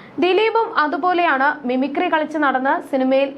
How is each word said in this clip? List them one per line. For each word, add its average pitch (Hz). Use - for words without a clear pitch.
ദിലീപും 427
അതുപോലെയാണ്. 302
മിമിക്രി 285
കളിച്ച് 311
നടന്ന് 262
സിനിമയിൽ 269